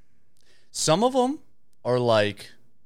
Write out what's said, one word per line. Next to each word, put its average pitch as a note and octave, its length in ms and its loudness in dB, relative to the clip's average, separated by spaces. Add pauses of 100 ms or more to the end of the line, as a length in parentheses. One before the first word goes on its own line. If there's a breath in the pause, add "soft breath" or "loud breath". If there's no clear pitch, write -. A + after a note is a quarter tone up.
(720 loud breath)
some E3 320 0
of B3+ 120 0
'em C4 240 -2 (460)
are, B2 140 0
like, G#2+ 520 0 (340)